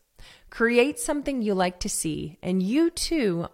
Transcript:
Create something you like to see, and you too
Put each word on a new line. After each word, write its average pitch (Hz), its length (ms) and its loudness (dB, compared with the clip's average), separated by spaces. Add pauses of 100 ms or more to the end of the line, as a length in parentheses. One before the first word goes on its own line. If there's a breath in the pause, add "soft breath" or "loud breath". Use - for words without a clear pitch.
(500 loud breath)
Create 240 480 2
something 277 440 -2
you 208 120 0
like 185 260 0
to 208 80 -6
see, 151 540 -6
and 185 200 0
you 294 280 2
too 202 640 -2